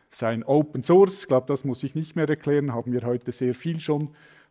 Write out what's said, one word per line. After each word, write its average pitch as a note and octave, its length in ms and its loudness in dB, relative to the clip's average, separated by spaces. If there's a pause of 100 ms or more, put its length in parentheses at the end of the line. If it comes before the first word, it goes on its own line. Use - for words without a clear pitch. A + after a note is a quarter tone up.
(120)
sein. A2+ 320 -4
Open C#3+ 400 0
Source, F#3+ 400 4
ich - 40 -16
glaube, C3 200 2
das C#3+ 180 -4
muss B2 160 -4
ich C3+ 140 -8
nicht D#3 200 -8
mehr D#3 140 0
erklären, D3 460 0
haben A#2+ 180 -4
wir B2 80 0
heute B2 300 -4
sehr B2 240 -2
viel E3 240 -6
schon D3+ 340 -2 (380)